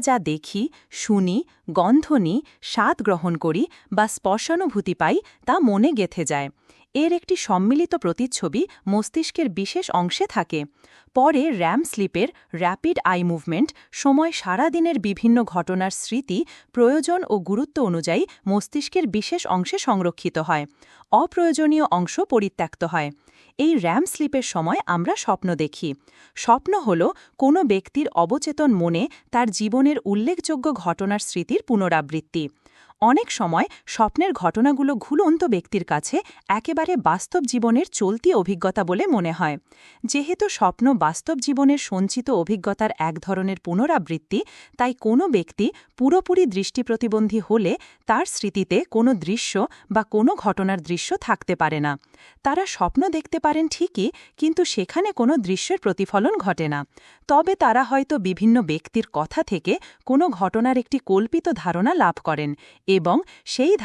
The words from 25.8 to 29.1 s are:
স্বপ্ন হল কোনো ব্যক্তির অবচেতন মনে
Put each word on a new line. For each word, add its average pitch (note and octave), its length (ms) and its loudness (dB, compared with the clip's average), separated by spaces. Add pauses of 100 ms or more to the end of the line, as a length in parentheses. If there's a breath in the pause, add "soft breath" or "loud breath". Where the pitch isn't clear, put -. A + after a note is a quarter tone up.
স্বপ্ন C4 360 0 (140)
হল E3+ 140 2 (360 soft breath)
কোনো C#4+ 220 4 (120)
ব্যক্তির G3+ 360 -2 (160)
অবচেতন C#4+ 460 0 (120)
মনে E3+ 220 0 (280 loud breath)